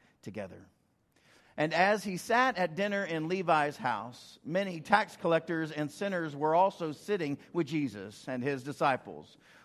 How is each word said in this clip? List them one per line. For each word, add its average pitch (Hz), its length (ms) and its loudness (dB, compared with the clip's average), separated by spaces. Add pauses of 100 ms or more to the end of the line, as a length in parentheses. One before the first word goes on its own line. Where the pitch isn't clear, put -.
(220)
together. 98 460 -12 (920)
"And 156 160 0
as 190 300 4
he 190 140 -4
sat 233 420 2
at 170 160 0
dinner 202 280 0
in 160 240 -2
Levi's 165 500 2
house, 120 680 -6
many 180 340 -2
tax 202 400 2
collectors 160 520 0
and 147 200 -4
sinners 175 440 -4
were 156 180 2
also 175 380 2
sitting 147 480 -4 (120)
with 170 140 0
Jesus 107 640 -4
and 127 160 -4
his 135 180 -2
disciples. 123 760 -2 (260)